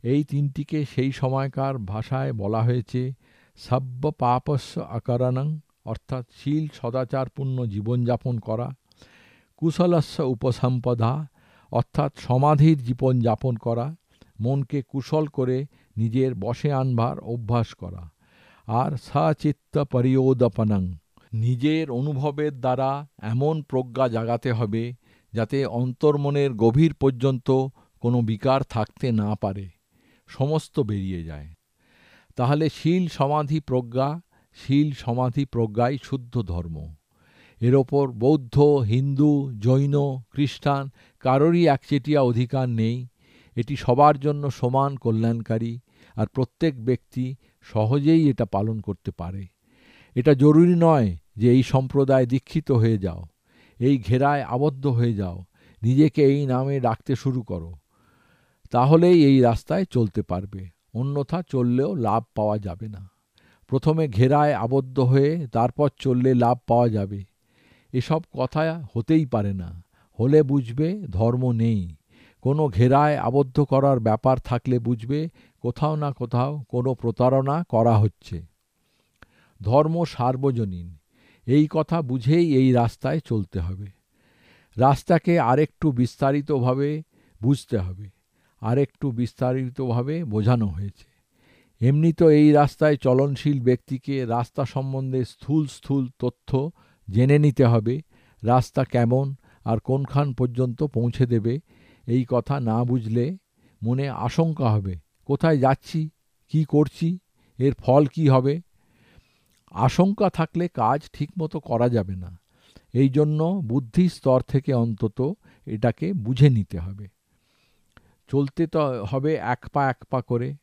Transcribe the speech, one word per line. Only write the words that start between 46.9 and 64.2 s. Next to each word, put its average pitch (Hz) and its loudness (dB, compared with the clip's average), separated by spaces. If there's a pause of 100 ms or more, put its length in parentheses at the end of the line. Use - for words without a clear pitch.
সহজেই 143 2
এটা 123 0
পালন 107 -2
করতে 98 -8
পারে। 95 -10 (720)
এটা 127 4
জরুরি 151 6
নয় 160 4 (260)
যে 107 2
এই 127 6
সম্প্রদায় 131 2
দীক্ষিত 135 -4
হয়ে 113 2
যাও, 90 -6 (600)
এই 135 4
ঘেরায় 131 0
আবদ্ধ 135 -2
হয়ে 120 2
যাও, 92 -4 (440)
নিজেকে 139 4
এই 139 4
নামে 131 -2
ডাকতে 120 -2
শুরু 127 -4
করো, 87 -10 (1000)
তাহলেই 165 6
এই 139 6
রাস্তায় 127 0
চলতে 110 -2
পারবে, 95 -8 (320)
অন্যথা 143 -4
চললেও 127 0
লাভ 113 0 (120)
পাওয়া 107 0
যাবে 101 -10
না। 101 -14 (680)
প্রথমে 156 0
ঘেরায় 139 4